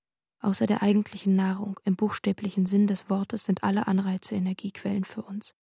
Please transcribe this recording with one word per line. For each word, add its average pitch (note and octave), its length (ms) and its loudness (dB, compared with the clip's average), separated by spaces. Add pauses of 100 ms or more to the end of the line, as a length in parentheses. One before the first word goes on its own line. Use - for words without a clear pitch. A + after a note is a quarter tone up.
(440)
Außer A3 240 2
der - 160 2
eigentlichen G3+ 520 2
Nahrung, F#3+ 500 -2
im F#3+ 100 2
buchstäblichen G3 720 0
Sinn G3+ 180 4
des G3 240 -2
Wortes, G3 360 -2
sind F#3+ 180 0
alle G3+ 240 2
Anreize F#3+ 480 0
Energiequellen G3 680 -4
für - 180 -12
uns. G3+ 400 -12